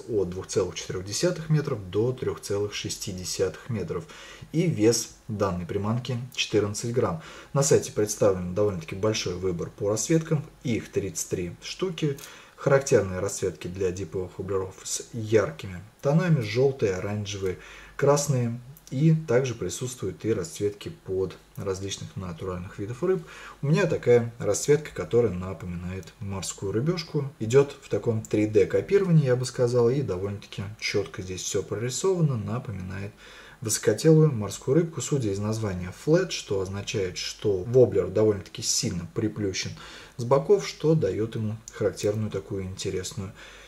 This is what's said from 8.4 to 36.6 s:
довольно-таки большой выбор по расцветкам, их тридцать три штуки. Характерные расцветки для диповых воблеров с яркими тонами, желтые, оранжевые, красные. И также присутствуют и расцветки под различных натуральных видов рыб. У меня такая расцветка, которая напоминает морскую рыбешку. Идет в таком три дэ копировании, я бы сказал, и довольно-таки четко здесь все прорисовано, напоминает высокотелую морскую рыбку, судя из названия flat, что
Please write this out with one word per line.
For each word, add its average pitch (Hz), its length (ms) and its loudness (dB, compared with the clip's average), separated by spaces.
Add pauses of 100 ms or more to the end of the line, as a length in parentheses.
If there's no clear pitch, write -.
довольно-таки 98 420 -2
большой 104 380 -2
выбор 87 360 -4
по 104 180 -4
расцветкам, 151 560 2 (180)
их 107 280 -2
тридцать 95 380 -4
три 87 340 -4
штуки. 160 560 -4 (380)
Характерные 107 640 4
расцветки 95 460 -4
для 92 260 -2
диповых 92 460 -6
воблеров 95 440 -4
с - 300 -8
яркими 107 680 0 (220)
тонами, 156 380 4
желтые, 113 560 2
оранжевые, 98 640 -4 (380)
красные. 131 640 2 (320)
И 156 240 6
также 123 400 0
присутствуют 95 680 -6
и 107 80 2
расцветки 104 600 -4 (140)
под 92 300 -2 (200)
различных 98 580 -6
натуральных 92 640 -8
видов 110 240 -6
рыб. 180 240 0 (340)
У 139 60 -2
меня 180 200 4
такая 120 520 4
расцветка, 143 560 2
которая 107 380 2
напоминает 92 880 -8
морскую 98 500 -6
рыбешку. 143 720 -2
Идет 131 420 6
в - 60 -20
таком 110 340 0
три 107 240 2
дэ 107 200 6
копировании, 165 600 4
я 127 80 4
бы 127 100 0
сказал, 120 460 4
и 139 120 2
довольно-таки 101 600 -6 (160)
четко - 420 -2
здесь 92 220 -8
все - 220 -2
прорисовано, 135 720 0
напоминает 101 720 -6 (500)
высокотелую 156 720 6
морскую 110 460 -2
рыбку, 165 240 2
судя 120 300 -2
из 98 100 -2
названия 104 520 -4 (140)
flat, 165 240 4
что - 300 -4